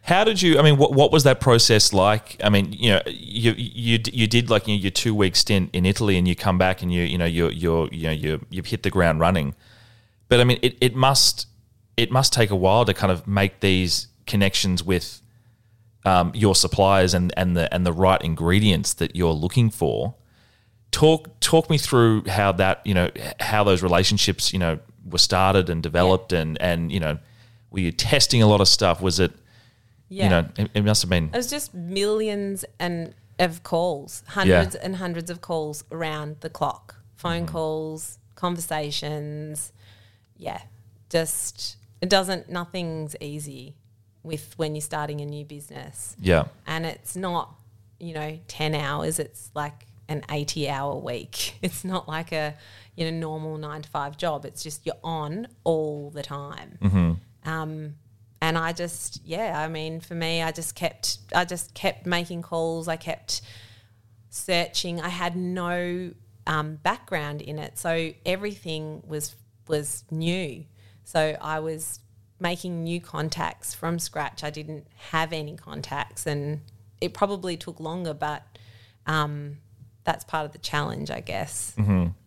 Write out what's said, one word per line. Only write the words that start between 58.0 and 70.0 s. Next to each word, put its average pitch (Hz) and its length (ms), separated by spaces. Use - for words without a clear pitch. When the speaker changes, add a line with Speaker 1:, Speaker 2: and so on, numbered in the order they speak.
Speaker 2:
and 160 160
I 165 160
just, - 520
yeah, 180 340
I 156 80
mean, 160 320
for 165 160
me, 165 260
I 165 100
just 160 240
kept, - 440
I 180 100
just 175 280
kept - 320
making 175 380
calls. 165 440
I 165 80
kept - 460
searching. 170 720
I 170 80
had 175 260
no, 180 760
um, 156 300
background 151 640
in 151 180
it, - 180
so 165 340
everything 165 800
was, 151 300
was 151 420